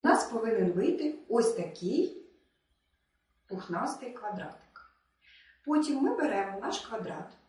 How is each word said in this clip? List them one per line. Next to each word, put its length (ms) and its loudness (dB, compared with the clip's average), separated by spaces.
Нас 80 2
повинен 480 0
вийти 440 0
ось 260 2
такий 720 -2
пухнастий 640 -4
квадратик. 800 -10
Потім 320 4
ми 180 4
беремо 440 0
наш 200 -4
квадрат, 540 -8